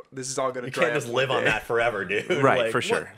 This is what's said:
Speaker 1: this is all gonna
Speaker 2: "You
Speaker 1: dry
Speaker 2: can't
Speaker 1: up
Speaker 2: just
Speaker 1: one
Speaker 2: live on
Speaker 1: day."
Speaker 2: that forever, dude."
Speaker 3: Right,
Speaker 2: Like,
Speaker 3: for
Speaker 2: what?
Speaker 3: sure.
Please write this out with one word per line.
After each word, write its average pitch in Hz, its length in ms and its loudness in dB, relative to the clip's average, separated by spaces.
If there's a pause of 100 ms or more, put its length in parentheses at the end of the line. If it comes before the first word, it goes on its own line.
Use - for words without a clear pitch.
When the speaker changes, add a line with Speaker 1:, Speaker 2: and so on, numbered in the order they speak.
(120)
Speaker 1:
this 131 180 -10
is 135 80 -6
all 131 140 -2
gonna 127 160 -8
Speaker 2:
"You - 40 -8
Speaker 1:
dry 127 120 0
Speaker 2:
can't 120 120 0
Speaker 1:
up 131 60 -2
Speaker 2:
just 120 60 -10
Speaker 1:
one 117 80 -2
Speaker 2:
live 131 160 0
on 123 100 2
Speaker 1:
day." - 80 0
Speaker 2:
that 107 160 -2
forever, 117 380 2
dude." 101 260 -2
Speaker 3:
Right, 135 280 4
Speaker 2:
Like, 113 120 0
Speaker 3:
for 113 80 0
Speaker 2:
what? 117 60 -2
Speaker 3:
sure. 85 340 -2